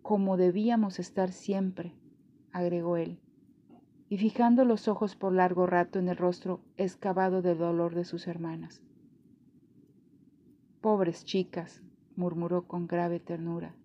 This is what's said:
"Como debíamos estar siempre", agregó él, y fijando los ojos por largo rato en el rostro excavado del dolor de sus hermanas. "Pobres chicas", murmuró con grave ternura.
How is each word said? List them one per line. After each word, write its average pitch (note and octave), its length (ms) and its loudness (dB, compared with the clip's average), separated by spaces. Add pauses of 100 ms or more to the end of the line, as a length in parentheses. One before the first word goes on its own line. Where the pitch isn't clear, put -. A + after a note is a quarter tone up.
"Como G3 340 2
debíamos G3+ 600 2
estar F#3 340 -4
siempre", F#3 640 -6 (580)
agregó F3 460 0
él, E3 200 -4 (920)
y G3+ 80 -2
fijando A#3+ 480 4
los A3+ 200 2
ojos G#3 300 -2
por F#3+ 160 -2
largo F3+ 340 4
rato F3+ 320 0
en F3+ 100 0
el F3+ 100 -4
rostro F3+ 420 -2 (160)
excavado F#3+ 640 0
del F3 160 2
dolor E3+ 380 0
de F3 100 -2
sus F3 240 -8
hermanas. E3 540 -10 (2000)
"Pobres G3 420 2
chicas", F#3 560 -4 (360)
murmuró F3 520 -2
con F3 180 -6
grave F3 320 -2
ternura. E3+ 560 -8 (100)